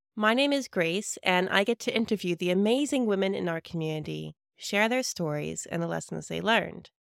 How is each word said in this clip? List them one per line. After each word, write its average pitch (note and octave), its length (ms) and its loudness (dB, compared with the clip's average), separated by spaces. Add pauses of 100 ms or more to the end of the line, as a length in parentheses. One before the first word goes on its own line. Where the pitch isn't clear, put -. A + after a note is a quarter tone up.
(160)
My G#3+ 180 2
name C#4 180 4
is C#4 160 0
Grace, F3+ 540 -2
and F#3 280 4
I G3 140 4
get A#3 180 0
to - 140 -2
interview G3+ 400 0
the F3 140 -2
amazing A#3+ 560 2
women G3 300 2
in F#3 120 -2
our E3 140 -2
community, D#3 720 -6 (240)
share G#3+ 320 0
their B3+ 140 0
stories, D#3 680 -4
and E3+ 100 -2
the E3+ 80 -2
lessons E3 400 -6
they E3 140 -4
learned. G3+ 480 0 (300)